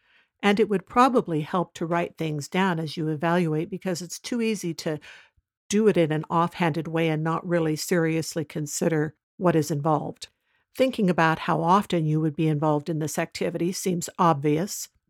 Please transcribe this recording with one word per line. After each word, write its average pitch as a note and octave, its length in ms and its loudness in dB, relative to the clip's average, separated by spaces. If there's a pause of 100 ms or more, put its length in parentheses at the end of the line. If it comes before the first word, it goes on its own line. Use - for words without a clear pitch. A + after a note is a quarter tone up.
(420)
And G3+ 180 2
it G#3 80 4
would G3+ 160 -2
probably A#3+ 560 2
help E3+ 340 -4
to E3+ 120 -6
write E3+ 320 -2
things D3+ 300 -6
down F3+ 300 0
as D#3+ 200 -6
you D#3 100 -2
evaluate, E3 600 0
because F3+ 320 -6
it's - 160 -12
too A#3+ 240 -4
easy G3+ 320 -2
to D3+ 260 -4 (680)
do G#3+ 180 4
it F3 80 4
in D#3 160 4
an D#3 160 -2
offhanded E3 580 0
way E3 220 0
and D#3 160 0
not E3 240 -4
really D#3+ 280 2
seriously D#3+ 680 0
consider D#3 720 -2 (240)
what F3 180 4
is D3+ 140 2
involved. D3 580 -2 (480)
Thinking B3 320 2
about D#3+ 300 2
how D#3+ 240 -2
often F3 420 2
you D#3 160 2
would D#3 160 -2
be D#3+ 100 0
involved D3+ 440 0
in D#3 80 -2
this D3+ 200 -4
activity E3+ 540 -4
seems F3 460 -4
obvious, D#3 720 0 (200)